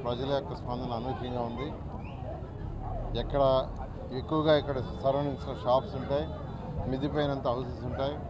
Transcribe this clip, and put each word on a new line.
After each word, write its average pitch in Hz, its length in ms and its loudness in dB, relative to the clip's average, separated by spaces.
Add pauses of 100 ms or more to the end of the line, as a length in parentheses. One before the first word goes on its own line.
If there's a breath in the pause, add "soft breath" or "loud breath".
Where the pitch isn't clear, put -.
ప్రజల 123 340 0
యొక్క 135 220 -4
స్పందన 123 380 -4
అనూహ్యంగా 123 520 -2
ఉంది. 127 200 -4 (1500)
ఎక్కడ 139 200 4 (800)
ఎక్కువగా 156 420 6
ఇక్కడ 135 140 -2 (280)
సరౌండింగ్స్‌లో 139 600 2
షాప్స్ 131 380 4
ఉంటాయి, 139 240 0 (640)
మిద్దిపైనంత 139 640 2
హౌసెస్ 120 340 -4
ఉంటాయి. 135 260 0 (160)